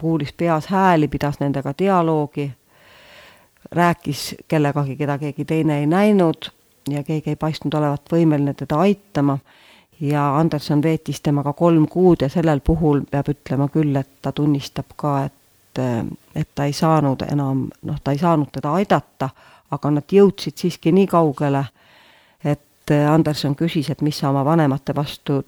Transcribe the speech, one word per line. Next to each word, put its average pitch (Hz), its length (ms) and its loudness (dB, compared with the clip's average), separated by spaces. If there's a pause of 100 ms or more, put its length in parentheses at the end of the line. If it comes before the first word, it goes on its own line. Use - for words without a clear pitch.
kuulis 156 360 -2
peas 165 300 -2
hääli, 185 420 2
pidas 143 320 -4
nendega 139 380 -2
dialoogi, 160 720 0 (1200)
rääkis 165 640 -2 (140)
kellegagi, 143 480 0
keda 143 220 -4
keegi 147 260 -6
teine 160 340 0
ei 147 80 0
näinud 185 640 2 (400)
ja 143 160 -4
keegi 156 240 -4
ei 147 60 -4
paistnud 156 420 -6
olevat 143 340 -4
võimeline 151 460 2
teda 147 240 -2
aitama. 143 560 0 (600)
Ja 143 360 0
Anderson 151 460 0
veetis 160 380 -2
temaga 143 320 -2
kolm 165 360 4
kuud 175 360 4
ja - 40 -2
sellel 156 320 0
puhul 156 500 2
peab 139 220 -2
ütlema 139 400 -2
küll, 151 240 0
et 135 120 -4 (140)
ta 135 100 -6
tunnistab 143 640 -2
ka, 147 180 -4 (100)
et, - 560 -12 (540)
et 151 200 -4
ta 143 100 -4
ei 143 120 -2
saanud 151 540 2
enam, 135 360 -2 (160)
noh, 147 220 -8
ta 135 80 -2
ei 143 80 -4
saanud 160 320 0
teda 147 280 -6
aidata, 143 500 -2 (400)
aga 143 260 -4
nad 143 160 -4
jõudsid 190 440 4
siiski 165 360 -2
nii 190 140 4
kaugele, 143 580 0 (800)
et 147 160 -2 (300)
Anderson 151 640 2
küsis, 160 380 -2
et - 100 -6
mis 147 160 -2
sa 139 140 0
oma 139 120 2
vanemate 143 520 2
vastu 139 520 -4